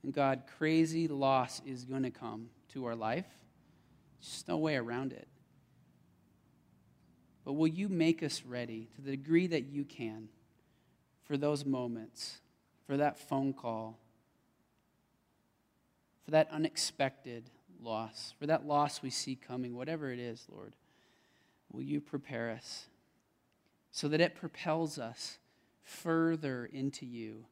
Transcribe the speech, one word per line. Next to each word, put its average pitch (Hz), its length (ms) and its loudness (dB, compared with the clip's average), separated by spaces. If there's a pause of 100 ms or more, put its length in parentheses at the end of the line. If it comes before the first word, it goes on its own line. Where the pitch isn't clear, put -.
And 139 100 -6
God, 135 300 4 (160)
crazy 160 500 6
loss 135 560 4
is 127 220 -8
gonna 131 240 0
come 117 400 -10 (200)
to 131 140 -8
our 117 120 -2
life. 117 500 -2 (720)
There's - 140 -14
just - 160 -12
no 175 100 0
way 156 180 2
around 123 380 -2
it. - 140 -16 (2250)
But 139 100 -2
will 160 140 4
you 185 220 0
make 165 320 4
us 147 200 -4
ready 120 540 -6
to 139 60 -16
the 135 100 -4
degree 160 340 4
that 160 180 0
you 143 200 -4
can 110 460 -8 (920)
for 147 120 0
those 143 280 2
moments, 123 760 -4 (460)
for 139 100 0
that 143 220 4
phone 135 340 0
call, 113 460 -6 (2250)
for - 60 -12
that 156 200 8
unexpected 131 1000 -2 (320)
loss, 113 560 -4
for 147 80 -6
that 151 200 2
loss 147 360 2
we 135 80 -4
see 131 260 -4
coming, 127 400 -6
whatever 147 340 -4
it 123 80 -6
is, 117 320 -8
Lord, 101 240 -16 (960)
will - 120 -8
you 147 180 -2
prepare 127 500 -6
us - 380 -10 (1000)
so - 180 -4
that 156 140 6
it 175 120 4
propels 160 640 -2
us 117 400 -10 (440)
further 160 840 0
into 135 400 -4
you 113 480 -10